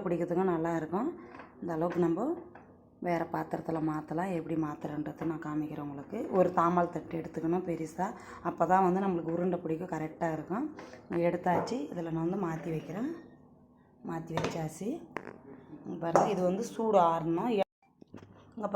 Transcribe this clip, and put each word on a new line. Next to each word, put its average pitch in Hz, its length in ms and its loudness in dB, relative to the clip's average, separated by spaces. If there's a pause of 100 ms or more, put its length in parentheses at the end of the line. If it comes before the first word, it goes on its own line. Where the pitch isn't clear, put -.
பிடிக்கிறதுக்கும் 175 500 2
நல்லாயிருக்கும். 165 560 0 (520)
இந்த 175 140 -4
அளவுக்கு 170 300 0
நம்ம 165 200 2 (840)
வேற 170 140 2 (120)
பாத்திரத்துல 160 460 -2 (100)
மாத்தலாம். 156 480 -2
எப்படி 165 260 -2
மாத்துறேன்றதை 151 680 -4
நான் 156 140 -4
காமிக்கிறேன் 151 420 -4
உங்களுக்கு. 143 320 -8 (180)
ஒரு 180 120 8 (100)
தாம்பால் 175 360 6
தட்டு 165 260 -6
எடுத்துக்கணும் 165 460 0
பெருசா, 160 400 -2 (420)
அப்போ 170 220 2
தான் 190 160 8
வந்து 185 160 4
நம்மளுக்கு 165 320 0
உருண்டை 175 280 2
பிடிக்க 160 300 -2
கரெக்டா 160 420 -2
இருக்கும். 175 300 -2 (640)
எடுத்தாச்சு. 175 500 2 (140)
இதுல 170 240 -4
நான் 165 100 0
வந்து 190 200 0
மாத்தி 165 300 -4
வைக்கிறேன். 202 360 -4 (960)
மாத்தி 165 300 -6
வச்சாச்சு. 160 500 -2 (960)
இங்க 180 200 -6
பாருங்க, 170 200 4 (100)
இது 180 140 -2
வந்து 196 240 -2
சூடு 214 260 4 (120)
ஆறணும். 165 400 0 (1040)
இங்க 208 200 -4